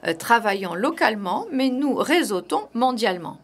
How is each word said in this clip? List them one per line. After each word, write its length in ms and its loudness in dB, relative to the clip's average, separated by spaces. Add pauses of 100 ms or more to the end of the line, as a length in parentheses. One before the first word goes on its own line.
euh, 80 0
travaillons 600 0
localement, 720 0
mais 200 0
nous 260 0
réseautons 760 0
mondialement. 720 -2